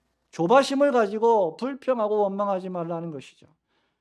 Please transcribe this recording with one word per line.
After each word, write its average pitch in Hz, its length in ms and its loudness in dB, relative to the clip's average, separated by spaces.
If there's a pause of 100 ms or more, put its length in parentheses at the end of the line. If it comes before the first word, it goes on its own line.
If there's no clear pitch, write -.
(300)
조바심을 269 640 2
가지고 214 640 2
불평하고 233 640 -2
원망하지 196 500 -2
말라는 170 420 -8
것이죠. - 360 -16 (540)